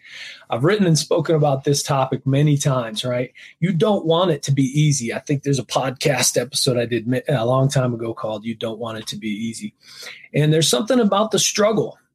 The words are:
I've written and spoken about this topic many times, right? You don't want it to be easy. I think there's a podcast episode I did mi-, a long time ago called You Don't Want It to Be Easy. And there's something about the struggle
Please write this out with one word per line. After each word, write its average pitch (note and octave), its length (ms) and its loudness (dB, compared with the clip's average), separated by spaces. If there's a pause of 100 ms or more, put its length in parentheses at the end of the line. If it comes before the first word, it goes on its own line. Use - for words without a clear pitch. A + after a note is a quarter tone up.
(500)
I've A#2 140 0
written G3 220 4
and D#3+ 120 4
spoken E3+ 380 0
about C#3+ 260 2
this C#3+ 200 2
topic C3+ 440 -2
many C#3+ 300 4
times, B2+ 480 -2
right? B2 280 -4 (280)
You F#3 120 0
don't G3 340 2
want E3 260 2
it C#3+ 120 -4
to C#3 80 0
be C3+ 120 2
easy. C#3 500 0
I - 60 -6
think C#3+ 220 -4
there's C#3 160 0
a A#2+ 60 -6
podcast C3 760 0
episode A#2+ 380 -2
I A#2+ 80 0
did A2+ 200 -4
mi-, B2+ 220 -2
a A#2 180 0
long C3 220 2
time B2+ 260 0
ago A2+ 200 -6
called G#2+ 300 -8
You A2+ 100 -6
Don't A2 260 -8
Want A2+ 180 -8
It G#2+ 100 -14
to G#2+ 80 -10
Be G#2+ 120 -8
Easy. G#2+ 460 -8 (600)
And D3+ 180 2
there's D#3 160 2
something B3 300 2
about G#3 320 2
the - 80 0
struggle G3+ 600 0 (160)